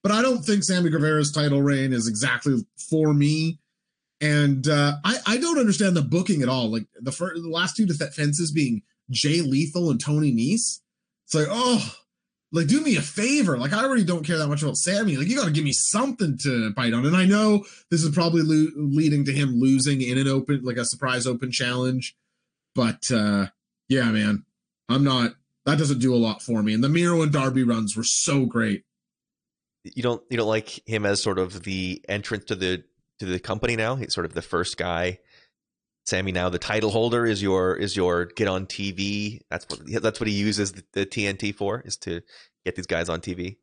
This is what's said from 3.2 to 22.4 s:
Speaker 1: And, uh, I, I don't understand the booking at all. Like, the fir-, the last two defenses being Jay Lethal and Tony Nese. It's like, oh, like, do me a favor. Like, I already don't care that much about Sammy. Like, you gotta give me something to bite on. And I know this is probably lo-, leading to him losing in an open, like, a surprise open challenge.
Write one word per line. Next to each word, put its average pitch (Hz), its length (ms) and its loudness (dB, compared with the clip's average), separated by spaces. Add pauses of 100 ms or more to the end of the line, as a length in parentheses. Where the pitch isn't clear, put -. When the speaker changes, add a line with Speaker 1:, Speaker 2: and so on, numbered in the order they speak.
Speaker 1:
And, 143 460 2
uh, 143 260 4 (100)
I, 233 120 0 (100)
I 220 120 2
don't 330 200 2
understand 196 380 2
the 147 60 2
booking 160 400 0
at 123 60 2
all. 123 220 0
Like, 110 160 -4 (120)
the 127 140 -6
fir-, 175 220 -6
the 170 140 -8
last 170 280 -2
two 220 100 2
defenses 151 680 -2
being 131 300 0 (280)
Jay 147 300 0
Lethal 156 500 0
and 117 100 0
Tony 147 320 2
Nese. 139 480 0 (440)
It's - 100 -8
like, 151 160 2
oh, 233 440 0 (580)
like, 165 140 0
do 269 160 2
me 262 140 2
a 143 60 0
favor. 208 540 0
Like, 143 160 -2
I 220 120 0
already 254 200 2
don't 165 200 -2
care 165 120 0
that 151 120 0
much 147 140 -2
about 135 140 -2
Sammy. 196 400 0
Like, 151 120 -2
you 247 80 0
gotta 190 160 0
give 156 120 0
me 131 80 0
something 214 720 0
to 120 300 0
bite 120 200 0
on. 123 140 0
And 175 100 2
I 185 80 4
know 208 400 4 (260)
this 165 120 2
is 151 120 0
probably 170 280 2
lo-, 156 340 2
leading 143 480 2
to 139 80 -2
him 135 260 0
losing 131 440 4
in 123 160 0
an 139 100 2
open, 135 360 0
like, 120 120 -4
a 120 80 -4
surprise 127 420 -2
open 127 240 -4
challenge. 127 640 -2 (600)